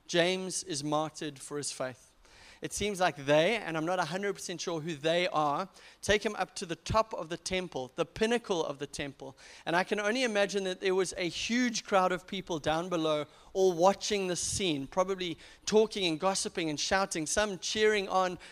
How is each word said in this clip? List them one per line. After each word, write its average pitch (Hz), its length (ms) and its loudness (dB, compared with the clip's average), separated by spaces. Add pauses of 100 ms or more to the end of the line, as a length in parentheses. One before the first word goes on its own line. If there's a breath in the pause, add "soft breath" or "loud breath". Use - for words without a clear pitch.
James 180 560 2
is 143 200 -6
martyred 151 560 -4
for 147 200 -10
his 139 120 -6
faith. 127 360 -8 (540 loud breath)
It 160 120 -8
seems 202 260 -2
like 165 260 2
they, 156 340 6
and 165 180 -6
I'm 156 100 -2
not 185 140 0
a 170 40 0
hundred 190 280 -2
percent 175 280 -10
sure 165 200 -4
who 156 160 -6
they 165 320 2
are, 151 400 0 (340 loud breath)
take 214 240 2
him 208 80 -2
up 185 220 -4
to 190 100 -8
the 165 80 -6
top 214 400 0
of 160 140 -8
the 170 80 -6
temple, 165 580 -6
the 165 100 0
pinnacle 220 600 0
of 139 160 -8
the 143 80 -6
temple. 139 480 -10 (280 loud breath)
And 160 120 0
I 180 80 4
can 208 160 -2
only 226 240 0
imagine 202 400 0
that 185 160 -4
there 190 160 2
was 190 200 0
a 180 120 -2
huge 233 560 -2
crowd 185 260 4
of 180 160 -4
people 180 320 -6
down 160 300 0
below, 156 380 0 (260 loud breath)
all 190 220 4
watching 190 520 4
the 180 80 0
scene, 156 540 -2
probably 185 500 -2 (280 loud breath)
talking 214 400 4
and 160 120 0
gossiping 185 500 -2
and 147 120 -4
shouting, 190 460 0
some 202 340 0
cheering 214 480 2
on, 185 320 0 (120)